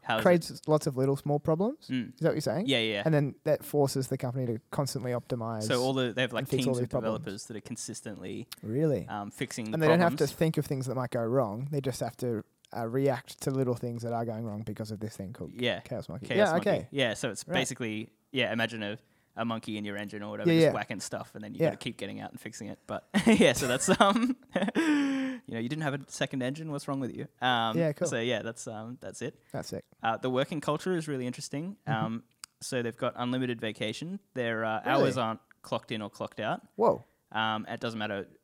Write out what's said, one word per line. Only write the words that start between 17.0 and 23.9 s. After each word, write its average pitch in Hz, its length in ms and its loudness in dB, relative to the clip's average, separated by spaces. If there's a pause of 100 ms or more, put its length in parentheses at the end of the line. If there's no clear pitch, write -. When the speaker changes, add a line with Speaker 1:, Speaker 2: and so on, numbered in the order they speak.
Speaker 1:
so 123 160 -4
it's - 160 -10
Speaker 2:
Right. 160 80 -2
Speaker 1:
basically, 117 560 -2 (200)
yeah, 117 220 2
imagine 113 300 0
a, 104 160 -4 (380)
a 110 60 0
monkey 113 340 -2
in 104 80 -6
your 101 120 -6
engine 104 240 -8
or 104 80 -8
whatever, 107 220 2
Speaker 2:
Yeah, 165 80 8
Speaker 1:
just 160 80 10
Speaker 2:
yeah. 135 60 6
Speaker 1:
whacking 107 260 -4
stuff, - 340 -8
and 107 100 -12
then 104 120 -12
you - 60 0
Speaker 2:
Yeah. 160 80 4
Speaker 1:
gotta - 80 -6
keep 120 200 -8
getting 104 240 -8
out 104 100 -8
and - 80 -16
fixing - 280 -12
it. 104 180 -10
But - 280 -8
<laughs> 202 120 4
yeah, 196 280 8
so - 140 0
that's, - 220 2 (100)